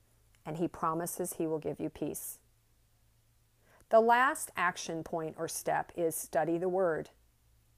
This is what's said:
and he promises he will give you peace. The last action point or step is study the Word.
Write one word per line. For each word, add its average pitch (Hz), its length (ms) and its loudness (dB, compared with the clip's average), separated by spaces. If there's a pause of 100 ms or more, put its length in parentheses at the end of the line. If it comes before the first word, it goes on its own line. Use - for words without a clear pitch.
(460)
and 160 120 -6
he 170 100 0
promises 170 680 -4
he 165 120 -2
will 160 120 0
give 156 220 -4
you 156 100 -4
peace. - 480 -8 (1500)
The 226 120 8
last 247 560 4
action 175 460 -2
point 160 360 -6
or 160 100 -4
step - 480 -2
is 165 180 0
study 165 420 0
the 180 120 0
Word. 175 420 0 (680)